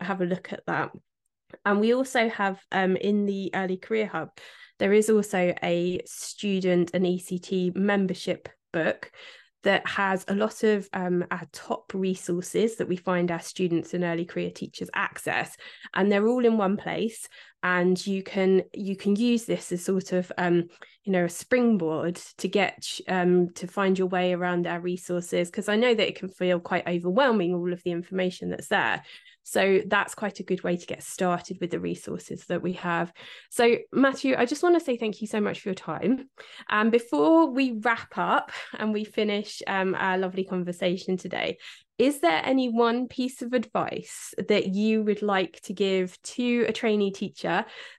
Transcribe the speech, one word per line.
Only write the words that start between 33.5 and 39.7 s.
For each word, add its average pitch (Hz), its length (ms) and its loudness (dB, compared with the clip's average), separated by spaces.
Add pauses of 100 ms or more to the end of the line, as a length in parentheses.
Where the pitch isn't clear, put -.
So 240 260 4 (140)
Matthew, 269 440 2
I 240 100 2
just 294 180 -2
wanna 349 160 6
say 262 180 -2
thank 220 240 -6
you 214 60 -6
so 220 120 -4
much 202 200 -2
for - 100 -6
your 185 60 -2
time. 185 540 -2 (380)
And 214 240 2
before 302 600 4
we 254 220 0
wrap 226 440 -2
up 185 340 0 (240)
and 214 160 -2
we 214 120 -2
finish, 208 640 -2
um, 190 320 0